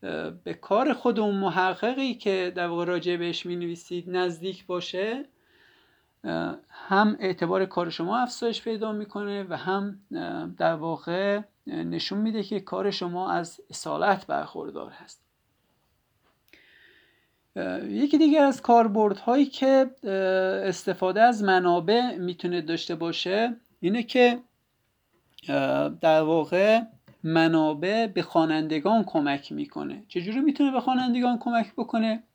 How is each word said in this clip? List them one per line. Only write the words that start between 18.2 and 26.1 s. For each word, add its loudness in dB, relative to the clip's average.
از 0
کاربردهایی 4
که، 2
اه، -4
استفاده 0
از 6
منابع 2
می‌تونه -4
داشته -4
باشه -2
اینه 0
که، 4
اه، 2
در 4